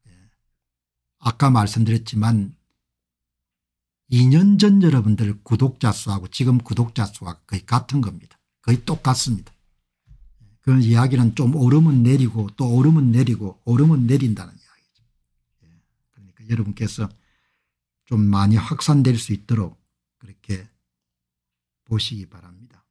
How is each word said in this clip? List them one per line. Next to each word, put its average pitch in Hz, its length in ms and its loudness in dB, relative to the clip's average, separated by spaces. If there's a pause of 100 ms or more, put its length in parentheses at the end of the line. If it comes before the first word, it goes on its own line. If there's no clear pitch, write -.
예. 95 220 -20 (880)
아까 139 300 -2
말씀드렸지만 110 1040 -2 (1500)
이 127 180 2
년 185 300 4
전 202 260 4
여러분들 107 600 0
구독자 120 500 -2
수하고 98 340 -8
지금 127 300 -2
구독자 117 480 -4
수가 90 400 -16
거의 92 200 -10
같은 127 360 -4
겁니다. - 360 -10 (240)
거의 120 220 -2
똑같습니다. 127 680 -4 (1040)
그 131 220 2
이야기는 117 540 2
좀 135 200 0
오르면 139 480 4
내리고 117 540 0
또 120 180 -2
오르면 139 360 4
내리고 113 520 -2
오르면 127 440 2
내린다는 117 460 -2
이야기죠. - 500 -20 (600)
예. 80 40 -20 (440)
그러니까 107 380 -20
여러분께서 107 580 -6 (1000)
좀 110 200 -2
많이 101 320 2
확산될 131 600 0
수 - 140 -8
있도록 101 500 -6 (360)
그렇게 98 500 -18 (1200)
보시기 107 420 -6
바랍니다. 92 640 -20